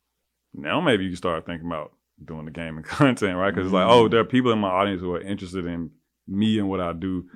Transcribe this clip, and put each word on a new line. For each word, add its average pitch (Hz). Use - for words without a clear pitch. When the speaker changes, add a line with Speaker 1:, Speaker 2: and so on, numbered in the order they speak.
Speaker 1:
Now 85
maybe 117
you 92
can 87
start 82
thinking 82
about 80
doing 80
the 80
gaming 80
<laughs> -
content, 107
right? 95
'Cause 92
it's 95
like, 92
Speaker 2:
Mm-hmm. 113
Speaker 1:
"Oh, 117
there 113
are 101
people 127
in 110
my 101
audience 95
who 90
are 85
interested 95
in 85
me 107
and 98
what 95
I 85
do." 92